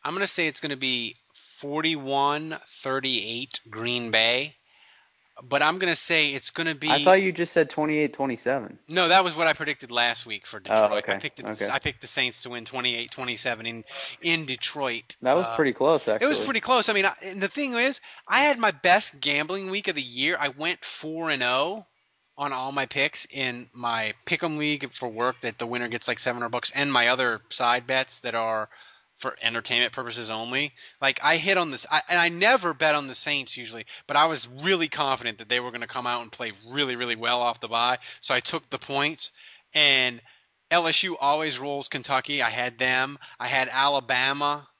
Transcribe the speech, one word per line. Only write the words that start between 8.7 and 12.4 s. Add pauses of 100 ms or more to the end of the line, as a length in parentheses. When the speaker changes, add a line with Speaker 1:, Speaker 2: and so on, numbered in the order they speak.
Speaker 1:
No,
that
was
what
I
predicted
last
week
for
Detroit.
Speaker 2:
Oh,
okay.
Speaker 1:
I
picked
the,
Speaker 2:
Okay.
Speaker 1:
I
picked
the
Saints